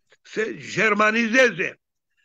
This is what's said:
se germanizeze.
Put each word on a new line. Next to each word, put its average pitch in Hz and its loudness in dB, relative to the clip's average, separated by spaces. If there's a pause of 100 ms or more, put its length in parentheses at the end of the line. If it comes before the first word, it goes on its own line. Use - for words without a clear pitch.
(220)
se - -8
germanizeze. 214 0 (440)